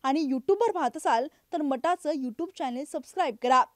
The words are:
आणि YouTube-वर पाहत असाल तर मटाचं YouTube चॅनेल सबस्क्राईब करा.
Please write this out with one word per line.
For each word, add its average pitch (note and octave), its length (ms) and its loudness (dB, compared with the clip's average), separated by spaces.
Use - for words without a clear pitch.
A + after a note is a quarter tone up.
आणि C#4 160 2
YouTube-वर F#4+ 500 2
पाहत D4+ 260 0
असाल C#4+ 300 2
तर D#4+ 100 -2
मटाचं D4 480 0
YouTube C#4+ 480 -4
चॅनेल C4 340 -6
सबस्क्राईब D4 500 -4
करा. B3 200 2